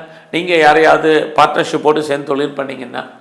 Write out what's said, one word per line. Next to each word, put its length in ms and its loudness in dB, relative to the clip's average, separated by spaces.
நீங்க 240 -2
யாரையாவது 800 4
பார்ட்னர்ஷிப்போடு 640 0
சேர்ந்து 280 -6
தொழில் 260 -4
பண்ணீங்கன்னா 520 -10